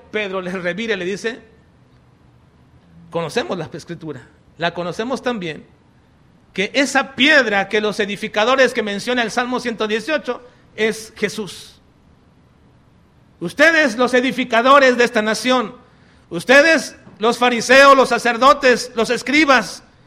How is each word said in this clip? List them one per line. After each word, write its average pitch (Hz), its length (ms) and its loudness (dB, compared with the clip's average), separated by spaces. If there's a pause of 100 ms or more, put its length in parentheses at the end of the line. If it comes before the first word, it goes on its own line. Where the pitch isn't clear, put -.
(120)
Pedro 196 300 -6
les 180 200 -8
revira 185 320 -4
y 196 40 -2
le 180 80 -8
dice: 202 360 -8 (1700)
"Conocemos 170 480 -6
la 156 160 -10
Escritura, 151 540 -16 (320)
la 170 160 -6
conocemos 196 480 -8
también, 185 420 -8 (880)
que 196 200 -6
esa 269 420 -2
piedra 240 520 2
que 214 140 -2
los 208 180 -4
edificadores 220 760 0
que 233 80 -4
menciona 208 420 -4
el 214 60 -4
Salmo 247 300 -4
ciento 226 300 -6
dieciocho 240 520 -4 (360)
es 220 400 -4
Jesús". - 640 -10 (1600)
Ustedes, 285 580 2
los 247 160 0
edificadores 254 840 4
de 240 60 2
esta 233 180 0
nación, 226 540 -2 (540)
ustedes, 277 680 2 (240)
los 233 180 0
fariseos, 247 580 6
los 254 140 4
sacerdotes, 240 840 2
los 220 140 -2
escribas, 254 760 0 (240)